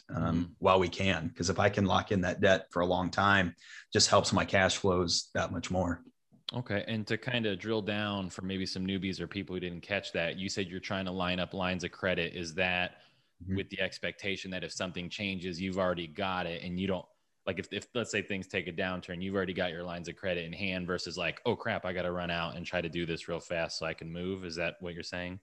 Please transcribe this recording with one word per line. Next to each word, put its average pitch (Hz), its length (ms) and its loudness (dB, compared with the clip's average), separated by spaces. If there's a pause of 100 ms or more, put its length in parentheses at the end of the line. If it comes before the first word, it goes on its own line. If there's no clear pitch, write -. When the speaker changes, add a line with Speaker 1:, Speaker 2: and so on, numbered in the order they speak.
(140)
Speaker 1:
um, 82 100 0
Speaker 2:
Mm-hmm. 85 360 2
Speaker 1:
while 95 200 8
we 90 100 4
can. 87 400 0
'Cause 90 200 -2
if 92 100 2
I 101 100 8
can 101 160 2
lock 92 260 4
in 95 100 4
that 90 200 0
debt 95 300 8
for 87 100 2
a 87 40 4
long 90 260 2
time, 98 420 6 (400)
just 104 160 6
helps 101 240 6
my 87 100 6
cash 95 340 6
flows 90 580 2
that 87 160 0
much 90 180 -4
more. 90 340 0 (500)
Speaker 2:
Okay. 104 340 -2
And 110 200 -2
to 110 100 0
kind 120 280 0
of 98 140 0
drill 110 220 0
down 101 480 -2
for - 120 -10
maybe 95 240 -2
some 92 220 -4
newbies 95 340 0
or 85 60 -4
people 92 280 -6
who 90 40 -4
didn't 87 220 -6
catch 98 320 -4
that, 85 240 0
you 95 120 -4
said 98 180 -4
you're 90 140 -8
trying 95 240 -4
to 90 60 -4
line 90 280 0
up 87 140 -4
lines 92 300 0
of 87 80 -4
credit. 87 420 0
Is 85 220 -6
that 90 400 0 (480)
Speaker 1:
Mm-hmm. 92 120 -2
Speaker 2:
with 98 140 -2
the 95 120 -4
expectation 92 680 -4
that 90 120 -4
if 82 80 -6
something 90 380 -4
changes, 92 520 -4
you've 95 180 -2
already 90 280 2
got 90 380 -2
it 85 180 -6
and 90 160 -4
you 95 80 0
don't, 92 180 -2 (420)
like, 92 100 -2
if, 92 140 -6
if, 95 240 -6
let's 113 160 -2
say 104 100 2
things 95 240 -4
take 90 220 -4
a 90 40 -4
downturn, 90 480 -4
you've 95 140 -4
already 95 180 0
got 90 200 0
your 85 120 -6
lines 87 240 -8
of 87 80 -8
credit 87 300 -2
in 82 80 -10
hand 92 320 -4
versus 87 320 -4
like, 82 260 -2
"Oh 113 120 2
crap, 104 280 -2
I 92 80 -2
gotta 90 200 0
run 87 180 -2
out 85 260 -2
and 87 80 -6
try 90 180 -2
to 85 60 0
do 82 200 -2
this 80 200 -4
real 85 120 -2
fast 82 400 -4
so 82 80 -4
I 80 80 -4
can 82 180 -10
move." 92 320 -4
Is 82 120 -8
that 82 220 -2
what 87 140 -8
you're 85 80 -10
saying? 90 420 -6